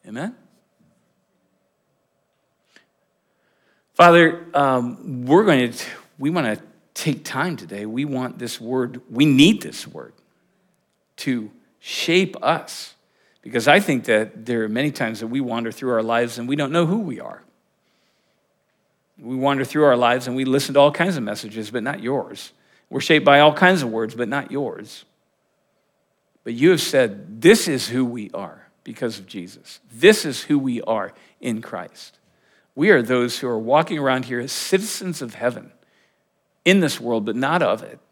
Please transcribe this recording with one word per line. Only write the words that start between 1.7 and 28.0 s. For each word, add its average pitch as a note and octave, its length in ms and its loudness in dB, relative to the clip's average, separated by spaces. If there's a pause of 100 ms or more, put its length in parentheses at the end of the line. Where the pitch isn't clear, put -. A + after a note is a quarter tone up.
Father, E3+ 600 6
um, B2+ 720 -2
we're F3 200 6
going B2+ 260 2
to, - 140 -12 (340)
we C#3 100 -2
want E3 160 -2
to G#2+ 180 -6 (300)
take - 300 -6
time D3 340 -6
today. G2+ 280 -12
We A#2+ 200 -6
want B2+ 340 -8
this A#2+ 220 -10
word, B2 480 -4
we B2 160 4
need D#3 360 6
this - 260 -14
word B1+ 260 -18 (1040)
to A2+ 340 -4 (280)
shape F#3 640 0
us, - 540 -6 (480)
because A#2 240 -2
I E3 120 6
think D3 260 -2
that A2 400 -2
there A#2 180 -2
are G#2+ 60 -4
many C3 200 -2
times A2+ 300 -6
that A2+ 80 -10
we C3 140 -4
wander A#2 300 -6
through B2 200 -6
our A2+ 100 0
lives A#2 380 -2
and A#2+ 80 -8
we C#3 80 -2
don't C#3+ 160 -4
know E3+ 160 2
who G3+ 120 -2
we F#3 200 -8
are. - 240 -16 (1800)
We A#2+ 160 -10
wander C3+ 280 0
through D3 200 0
our C3 120 6
lives B2 320 2
and B2 80 -6
we C3+ 80 -2
listen C3+ 300 0
to C#3+ 60 4
all C#3+ 120 6
kinds E3+ 260 -2
of A#2+ 60 -4
messages, G#2 460 -10
but A2+ 140 -6
not B2+ 180 -8
yours. A#2 500 -8 (380)
We're C#3 100 -6
shaped D3+ 260 2
by C#3+ 160 8
all D3+ 120 8
kinds F3+ 300 4
of A#2 80 -4
words, A2 240 -6
but A#2+ 120 -4
not C#3 220 -6
yours. B2+ 560 -10 (1400)
But A#2+ 100 -8
you C#3+ 180 6
have D#3+ 100 2
said, A2 600 -2
"This G#3+ 260 6
is C3+ 200 -4
who B2+ 160 -2